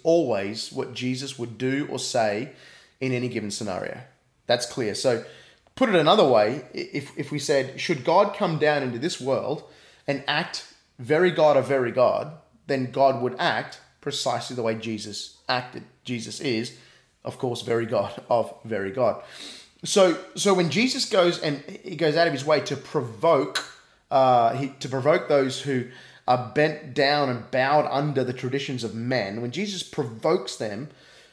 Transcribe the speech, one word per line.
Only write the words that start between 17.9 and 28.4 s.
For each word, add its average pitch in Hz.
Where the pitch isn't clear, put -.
of 117
very 98
God. 113
So, 185
so 190
when 175
Jesus 247
goes 175
and 143
he 175
goes 156
out 170
of 156
his 139
way 151
to 139
provoke, 139
uh, 123
he, 135
to 143
provoke 135
those 135
who 131
are 123
bent 151
down 143
and 113
bowed 139
under 139
the 123
traditions 127